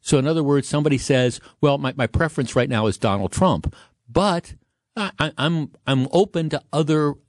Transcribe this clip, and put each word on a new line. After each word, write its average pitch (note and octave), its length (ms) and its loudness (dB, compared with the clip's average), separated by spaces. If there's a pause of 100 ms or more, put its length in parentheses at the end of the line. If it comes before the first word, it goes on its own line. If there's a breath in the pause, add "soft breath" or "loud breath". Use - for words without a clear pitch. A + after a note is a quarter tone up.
So - 160 0
in C3+ 100 2
other D#3+ 160 0
words, C#3+ 240 2
somebody D3 300 0
says, B2+ 460 0 (180 loud breath)
"Well, C#3+ 160 4
my, C3+ 180 -4
my B2+ 120 -2
preference D3 500 -2
right B2 140 2
now A2 160 0
is G2 100 0
Donald G2 360 -2
Trump, C3+ 420 0 (340 loud breath)
but E3+ 460 -2 (420)
I, G3+ 220 -6
I, D3+ 180 -2
I'm, D#3 360 -2 (140)
I'm C3+ 240 0
open E3+ 380 0
to D3 140 -4 (100)
other D3+ 400 0 (160)